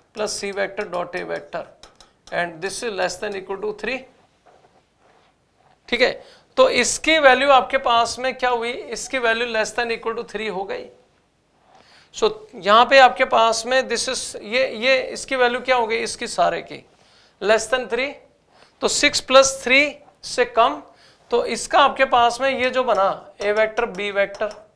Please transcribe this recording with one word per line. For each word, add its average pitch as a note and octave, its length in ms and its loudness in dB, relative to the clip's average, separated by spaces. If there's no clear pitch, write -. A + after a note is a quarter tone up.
plus G#3 260 -6
C G3+ 120 -6
vector G3 420 -6
dot F3 220 -6
A F3+ 100 -8
vector E3 400 -10
and E3+ 320 -6
this F#3 180 -8
is A#3 180 -6
less F3+ 180 -2
than G#3 180 -8
equal F#3+ 280 -10
to G#3 180 -4
three। B3 160 -6
ठीक A#3+ 120 -2
है, A3+ 100 4
तो C4 120 6
इसकी D4+ 500 2
वैल्यू C4+ 320 6
आपके C4+ 260 4
पास A#3 420 0
में B3+ 180 -2
क्या B3 120 0
हुई, A#3+ 220 -2
इसकी B3+ 460 -8
वैल्यू A#3 360 0
less A3 240 -2
than A#3+ 140 -2
equal A3+ 260 -6
to A#3 140 -8
three G#3+ 180 -6
हो F#3+ 140 -8
गई। F#3+ 220 -10
So - 160 0
यहाँ G#3+ 340 6
पे C4 100 8
आपके B3+ 260 6
पास A3+ 400 2
में C4 240 0
this A3 200 -4
is, B3 140 -6
ये, A#3 260 -2
ये B3+ 300 0
इसकी - 220 -6
वैल्यू B3 260 2
क्या B3+ 140 2
हो A#3+ 120 2
गई, A3+ 100 -2
इसकी A3+ 300 -6
सारे E3+ 340 0
की C#3 220 -16
less A3 320 2
than B3+ 200 -2
three, C4 160 -2
तो B3+ 60 0
सिक्स - 340 0
प्लस C4+ 420 4
थ्री C4+ 220 4
से - 220 -2
कम। C#4+ 240 2
तो A#3+ 140 2
इसका A#3+ 340 0
आपके C4+ 260 4
पास A#3+ 360 2
में C4+ 80 0
ये B3+ 200 -2
जो B3 140 -2
बना G3 220 2
A G#3 160 0
vector A3 280 0
B G3+ 160 -6
vector G3+ 360 -2